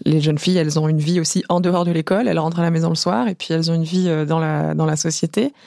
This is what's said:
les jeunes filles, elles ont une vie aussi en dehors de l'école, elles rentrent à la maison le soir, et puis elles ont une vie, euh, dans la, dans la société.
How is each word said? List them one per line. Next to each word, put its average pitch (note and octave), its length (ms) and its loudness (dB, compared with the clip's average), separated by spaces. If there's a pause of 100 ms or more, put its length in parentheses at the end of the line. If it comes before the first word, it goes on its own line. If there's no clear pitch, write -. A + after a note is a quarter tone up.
les D3+ 160 2
jeunes D3+ 180 2
filles, F#3 180 0
elles D#3 240 0
ont D#3 80 2
une D#3 100 2
vie E3 220 0
aussi D#3+ 280 -2
en F3+ 120 2
dehors F3 240 2
de E3+ 80 0
l'école, F#3 360 0
elles E3 120 2
rentrent E3 180 -2
à E3+ 40 2
la E3+ 100 2
maison E3 160 0
le E3 80 0
soir, A3 320 0
et F#3 80 -2
puis - 180 -4
elles E3 160 0
ont E3 40 0
une E3 100 0
vie, F#3 240 0
euh, D#3 180 0
dans D#3+ 140 0
la, D#3 340 -2
dans D#3+ 100 0
la D#3 120 0
société. E3 560 -2 (140)